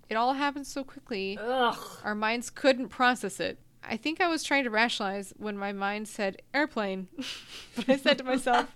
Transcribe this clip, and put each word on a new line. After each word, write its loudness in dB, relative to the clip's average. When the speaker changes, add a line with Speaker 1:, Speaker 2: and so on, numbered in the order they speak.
Speaker 1:
It -4
all 2
happened -2
so -6
quickly, -6
Speaker 2:
Ugh. 2
Speaker 1:
our -2
minds -2
couldn't 4
process 0
it. -2
I -4
think -2
I 4
was 0
trying 2
to -2
rationalize 0
when -6
my -4
mind -2
said, -4
"Airplane." 0
<laughs> -12
But 0
I 8
said 6
to -8
myself, 2